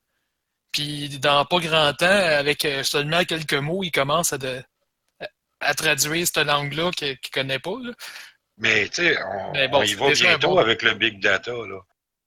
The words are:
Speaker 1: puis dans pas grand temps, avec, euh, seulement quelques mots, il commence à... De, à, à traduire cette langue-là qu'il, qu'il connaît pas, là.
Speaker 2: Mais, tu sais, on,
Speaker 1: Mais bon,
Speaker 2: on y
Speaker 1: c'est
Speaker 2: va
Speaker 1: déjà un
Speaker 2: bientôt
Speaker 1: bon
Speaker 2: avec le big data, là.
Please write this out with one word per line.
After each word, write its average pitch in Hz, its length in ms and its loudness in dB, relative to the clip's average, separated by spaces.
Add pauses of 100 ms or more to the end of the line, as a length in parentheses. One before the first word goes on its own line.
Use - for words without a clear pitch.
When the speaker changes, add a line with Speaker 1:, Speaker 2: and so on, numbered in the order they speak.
(720)
Speaker 1:
puis 147 460 -6
dans 143 280 4
pas 180 140 0
grand 156 340 2
temps, 170 120 0
avec, 156 600 2
euh, 135 180 -2
seulement 156 420 0
quelques 156 300 -4
mots, 160 280 -4
il 170 60 -6
commence 147 420 0
à... 147 60 -4
De, 131 240 -8 (580)
à, - 80 -12 (340)
à - 120 0
traduire 156 580 0
cette 156 140 0
langue-là 147 460 -2
qu'il, 139 260 -6
qu'il - 140 -14
connaît 135 260 -4
pas, 185 240 -6
là. 240 100 -10 (680)
Speaker 2:
Mais, 107 300 2
tu - 180 -6
sais, 151 160 2
on, 95 300 -6
Speaker 1:
Mais 135 140 0
bon, 139 120 4
Speaker 2:
on - 20 4
y 104 80 2
Speaker 1:
c'est 104 60 -2
Speaker 2:
va 120 140 2
Speaker 1:
déjà 131 160 4
un - 80 6
Speaker 2:
bientôt 151 160 2
Speaker 1:
bon 185 100 4
Speaker 2:
avec 113 240 2
le 113 100 4
big 107 260 -2
data, 98 320 0
là. 101 280 -8 (480)